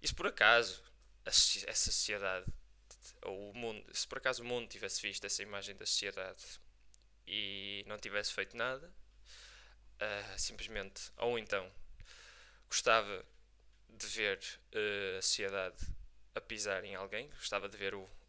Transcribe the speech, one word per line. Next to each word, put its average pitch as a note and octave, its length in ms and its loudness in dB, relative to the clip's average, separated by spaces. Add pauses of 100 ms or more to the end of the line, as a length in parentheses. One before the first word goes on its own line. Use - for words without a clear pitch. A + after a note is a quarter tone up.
E - 60 2
se - 60 0
por - 120 0
acaso A2+ 560 8 (420)
a - 60 -4
soci-, - 380 6
essa - 220 2
sociedade, F#2+ 560 0 (760)
ou G2+ 280 -8
o G2+ 40 -16
mundo, A2+ 400 -6
se - 120 0
por C3 120 -6
acaso B2 240 0
o A#2+ 40 -8
mundo A#2+ 220 -2
tivesse - 320 -4
visto G2 240 -4
essa G2+ 180 0
imagem G2+ 340 -6
da F#2+ 100 -8
sociedade F#2+ 580 -2 (800)
e G2+ 600 -4
não G#2+ 120 -6
tivesse G2+ 340 -2
feito G2 240 -2
nada, C3 360 -2 (1040)
ah, G2+ 400 -2
simplesmente, G#2+ 800 -4
ou A#2+ 220 2
então G2 340 -2 (960)
gostava G#2 560 6 (640)
de G#2+ 180 -8
ver, G#2 320 0 (340)
eh, G2+ 460 0
a F#2+ 40 -2
sociedade G2 640 0 (480)
a A2+ 60 -4
pisar G#2 440 -2
em G2 100 -8
alguém, G2+ 360 -6
gostava G2+ 380 -2
de G2+ 80 -10
ver G2 180 0
o F#2+ 140 -8 (200)